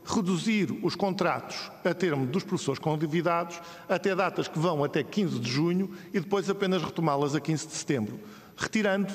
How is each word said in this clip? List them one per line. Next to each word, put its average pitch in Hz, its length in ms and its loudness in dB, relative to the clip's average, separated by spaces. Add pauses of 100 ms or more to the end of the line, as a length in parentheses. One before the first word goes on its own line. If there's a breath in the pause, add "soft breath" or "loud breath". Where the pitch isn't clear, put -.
reduzir 196 680 2 (120)
os 170 120 0
contratos 170 800 -2 (100)
a 175 120 2
termo 147 320 2
dos 143 180 -2
professores 139 340 -2
convidados 165 800 0 (300 loud breath)
até 190 260 2
datas 175 320 0
que - 120 -6
vão 156 260 2
até 147 180 0
quinze 151 360 0
de 120 120 -2
junho 170 400 2 (220 loud breath)
e 196 80 0
depois 190 300 0
apenas 185 320 2
retomá-las 147 520 2
a 156 60 2
quinze 156 260 -2
de - 60 -14
setembro, 110 480 -2 (340 loud breath)
retirando, 202 600 0